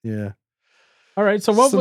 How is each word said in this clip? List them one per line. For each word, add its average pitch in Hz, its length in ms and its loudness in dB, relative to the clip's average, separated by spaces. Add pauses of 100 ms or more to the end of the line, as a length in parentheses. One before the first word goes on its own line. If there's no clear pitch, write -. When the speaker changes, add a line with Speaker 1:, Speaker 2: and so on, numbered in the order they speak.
Speaker 1:
yeah. 104 300 -10 (840)
Speaker 2:
All 202 60 -2
right, 208 180 0
so 220 100 0
what 247 200 4
Speaker 1:
Some 185 100 2